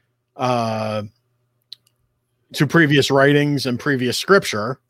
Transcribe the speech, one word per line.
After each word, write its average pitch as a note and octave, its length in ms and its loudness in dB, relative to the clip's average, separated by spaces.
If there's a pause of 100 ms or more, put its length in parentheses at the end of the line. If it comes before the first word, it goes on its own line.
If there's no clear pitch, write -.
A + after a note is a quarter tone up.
(360)
uh, A2 680 -4 (1500)
to D3+ 160 -2
previous D3 420 2
writings C#3+ 560 2
and B2 140 -4
previous B2+ 380 -2
scripture C3 600 -2 (100)